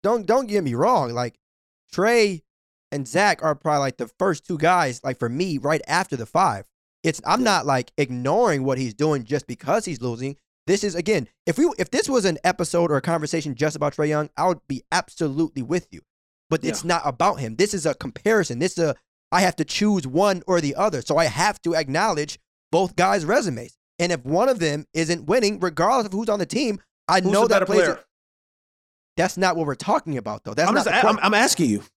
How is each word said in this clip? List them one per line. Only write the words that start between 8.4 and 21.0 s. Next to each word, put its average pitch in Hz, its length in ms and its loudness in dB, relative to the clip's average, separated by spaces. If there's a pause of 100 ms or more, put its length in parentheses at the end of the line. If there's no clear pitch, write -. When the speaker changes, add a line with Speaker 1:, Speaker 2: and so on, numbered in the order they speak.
Speaker 1:
what 131 140 0
he's 123 160 -4
doing 143 300 0
just 135 240 -4
because 202 380 -2
he's 131 160 -8
losing. 123 360 -6 (300)
This 196 160 2
is, 190 120 -2
again, 175 320 0 (180)
if - 120 0
we, 320 200 4
if 190 140 -4
this 302 160 0
was 254 180 2
an 165 180 0
episode 170 480 0
or 147 60 2
a - 40 0
conversation 151 540 -4
just 151 200 -2
about 147 200 -4
Trae 156 140 0
Young, 151 280 -2
I 160 100 0
would 180 200 0
be 131 240 -8
absolutely 156 680 -4
with 156 300 -6
you. 80 100 -20 (480)
But 160 160 -2
it's 185 180 -4
Speaker 2:
Yeah. 170 60 -6
Speaker 1:
not 170 160 2
about 147 340 0
him. 113 160 -6
This 202 180 0
is 165 120 -4
a 147 80 0
comparison. 151 680 -2
This 175 180 -2
is 170 60 0
a, 147 120 0 (360)
I 180 100 2
have 180 160 2
to 156 80 -2
choose 202 400 0
one 180 420 0
or 180 120 2
the 143 160 -2
other. 170 260 -2